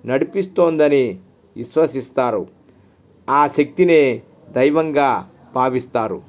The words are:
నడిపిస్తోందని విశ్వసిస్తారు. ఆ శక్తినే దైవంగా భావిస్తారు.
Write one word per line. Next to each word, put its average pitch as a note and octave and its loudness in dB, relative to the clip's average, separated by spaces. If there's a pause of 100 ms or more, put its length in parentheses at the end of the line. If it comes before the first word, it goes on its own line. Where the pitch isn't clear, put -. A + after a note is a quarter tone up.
నడిపిస్తోందని D3 0 (380)
విశ్వసిస్తారు. B2 -4 (800)
ఆ C#3+ 2
శక్తినే D3 0 (280)
దైవంగా C#3+ 0 (260)
భావిస్తారు. B2 -2